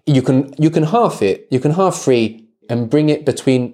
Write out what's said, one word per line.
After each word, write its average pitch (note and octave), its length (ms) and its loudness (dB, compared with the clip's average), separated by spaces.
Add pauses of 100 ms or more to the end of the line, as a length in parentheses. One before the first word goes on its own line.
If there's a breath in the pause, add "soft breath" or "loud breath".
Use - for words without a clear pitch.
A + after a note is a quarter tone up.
you C3+ 160 2
can, C3+ 380 0
you D#3 100 4
can D#3+ 140 0
half G#3+ 400 0
it, F#2+ 260 -2
you C3 100 0
can D3 120 0
half F3+ 240 0
three A#2 460 0 (280)
and A#2+ 200 -4
bring D3+ 200 2
it D3 160 -2
between B2 480 -2